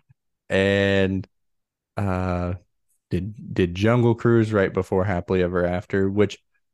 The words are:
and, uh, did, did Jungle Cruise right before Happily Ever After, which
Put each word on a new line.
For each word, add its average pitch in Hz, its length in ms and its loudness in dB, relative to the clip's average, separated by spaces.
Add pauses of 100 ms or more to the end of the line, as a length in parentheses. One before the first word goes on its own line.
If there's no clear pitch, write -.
(500)
and, 98 800 2 (680)
uh, 92 580 -2 (560)
did, 98 440 -8
did 90 200 0
Jungle 113 400 2
Cruise 113 380 2
right 98 200 2
before 95 320 -2
Happily 92 380 0
Ever 87 220 0
After, 98 440 -2
which 101 300 0 (340)